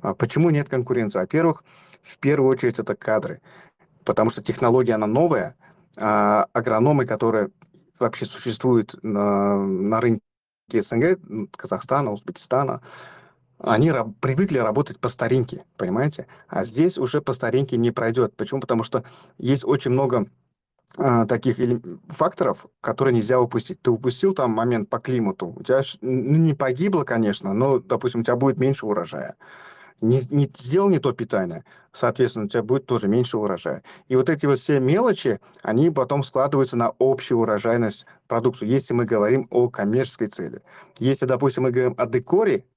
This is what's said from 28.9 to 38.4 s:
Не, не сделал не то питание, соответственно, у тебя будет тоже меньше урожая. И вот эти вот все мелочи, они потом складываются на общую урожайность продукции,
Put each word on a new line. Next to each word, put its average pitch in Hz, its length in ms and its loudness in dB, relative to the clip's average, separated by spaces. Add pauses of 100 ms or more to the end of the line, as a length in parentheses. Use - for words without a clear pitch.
Не, 120 180 2 (120)
не 143 140 2 (120)
сделал 180 320 0
не 170 100 4
то 127 140 -2
питание, 92 520 -4 (280)
соответственно, 117 520 0
у 104 40 -6
тебя 117 140 -2
будет 127 240 -2
тоже 113 200 0
меньше 123 300 2
урожая. 92 460 -4 (260)
И 127 80 0
вот 131 120 2
эти 156 180 0
вот 135 120 2
все 143 200 0
мелочи, 143 600 2 (240)
они 127 280 2
потом 139 320 0
складываются 135 540 0
на 117 220 0
общую 131 400 2
урожайность 110 640 0 (220)
продукции, 120 400 -2